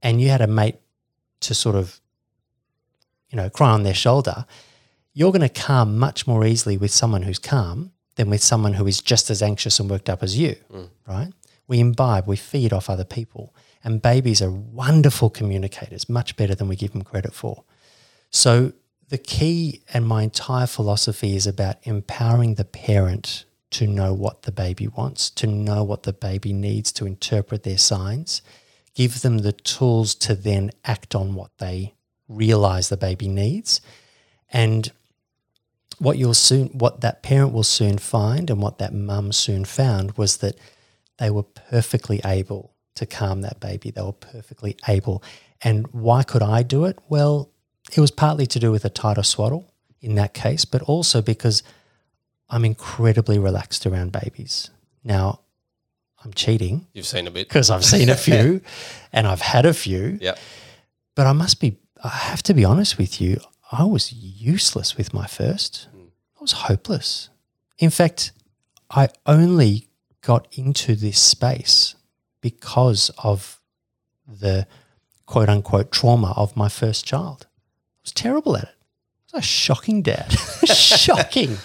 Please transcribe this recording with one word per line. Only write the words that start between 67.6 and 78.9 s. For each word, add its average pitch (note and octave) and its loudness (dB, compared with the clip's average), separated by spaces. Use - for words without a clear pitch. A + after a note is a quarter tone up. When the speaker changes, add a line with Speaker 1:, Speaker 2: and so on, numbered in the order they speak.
Speaker 1:
In E3 4
fact, - 0
I C#3 4
only D3+ 4
got A#2+ 2
into C3 -2
this G#2 -2
space - 2
because A#2+ 0
of G2+ -4
the G2 -2
quote A2 4
unquote G2+ 2
trauma A#2 2
of G#2 -2
my G#2 0
first - -4
child. - -6
I - -20
was - -16
terrible C4+ -2
at - -4
it. - -18